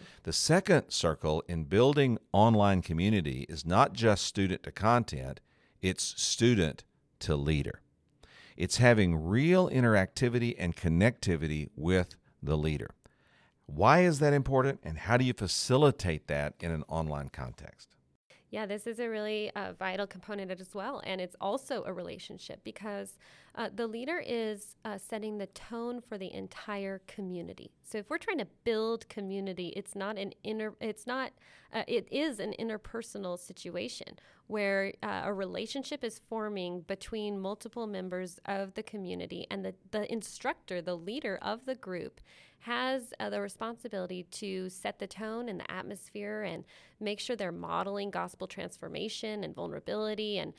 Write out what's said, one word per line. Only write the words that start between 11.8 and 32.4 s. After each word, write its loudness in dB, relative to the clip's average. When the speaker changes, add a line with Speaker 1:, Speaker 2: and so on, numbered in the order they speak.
Speaker 1:
the 2
leader. 0
Why 6
is 6
that 6
important, 2
and -6
how 2
do 6
you 4
facilitate 2
that -2
in -2
an -2
online -2
context? -12
Speaker 2:
Yeah, -6
this -6
is -6
a -2
really, -2
uh, -6
vital -2
component -8
as -10
well, -6
and -4
it's -8
also -2
a -4
relationship -12
because, -10
uh, -6
the -2
leader -4
is, -4
uh, -6
setting -6
the -6
tone -8
for -10
the -8
entire -8
community. -8
So -8
if -6
we're -2
trying -2
to -2
build 0
community, -6
it's -8
not -4
an -6
inter-, -4
it's -6
not, -4
uh, -2
it 0
is 0